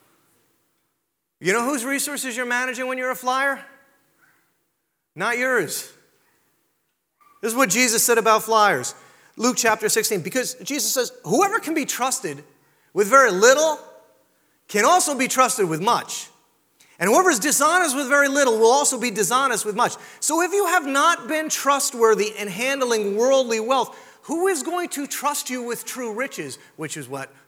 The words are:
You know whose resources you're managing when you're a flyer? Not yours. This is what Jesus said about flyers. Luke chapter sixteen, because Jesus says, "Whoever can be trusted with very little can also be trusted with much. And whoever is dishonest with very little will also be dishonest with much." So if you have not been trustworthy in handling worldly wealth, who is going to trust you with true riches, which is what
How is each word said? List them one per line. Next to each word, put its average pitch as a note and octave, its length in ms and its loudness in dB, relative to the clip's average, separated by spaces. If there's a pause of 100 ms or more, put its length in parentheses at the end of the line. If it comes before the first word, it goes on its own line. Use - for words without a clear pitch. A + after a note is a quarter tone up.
(1400)
You E3+ 120 0
know A#3 120 0
whose B3+ 200 -4
resources C#4 520 -6
you're B3 100 -6
managing B3+ 420 -4
when B3+ 100 -6
you're B3+ 140 -4
a B3+ 40 -6
flyer? C4 480 -4 (1500)
Not A3+ 240 -4
yours. B3 540 -2 (1500)
This A3 120 -4
is A3+ 40 -4
what B3+ 140 2
Jesus A#3 320 2
said A3+ 160 2
about A3 240 4
flyers. G#3 540 2 (400)
Luke A#3 200 0
chapter G#3+ 320 0
sixteen, G#3+ 320 0
because G#3 340 -6 (100)
Jesus - 280 -4
says, B3 200 -2 (120)
"Whoever F4+ 360 2
can D#4 140 -6
be D4+ 100 -2
trusted G3 580 -4 (500)
with G3+ 140 2
very B3+ 240 6
little C4+ 480 4 (880)
can G#3 180 0
also D#4 320 2
be B3 120 0
trusted A#3+ 400 2
with D#3+ 120 -2
much. - 480 -2 (680)
And F3 100 0
whoever F4 220 6
is C4 80 0
dishonest D4+ 560 2
with C4+ 140 -4
very C#4+ 180 4
little C4+ 320 2
will A3+ 140 6
also C#4 260 2
be A#3 140 -2
dishonest A3+ 520 0
with G#3 120 -4
much." A3 180 0 (240)
So E4 240 0
if F4 100 -2
you G4+ 140 2
have E4 220 0
not C#4 400 2
been D#4 200 -4
trustworthy A3+ 880 0
in G3+ 120 -8
handling A3+ 680 -2
worldly A#3+ 440 2
wealth, A#3+ 360 -2 (260)
who E4+ 260 -2
is D#4 160 -2
going F4 260 -6
to C#4 160 -8
trust - 440 -6
you B3+ 120 -6
with A#3 220 -8
true A#3+ 280 -8
riches, G3+ 460 -8 (160)
which D#3+ 220 -10
is C#3 120 -12
what C3+ 240 -12 (160)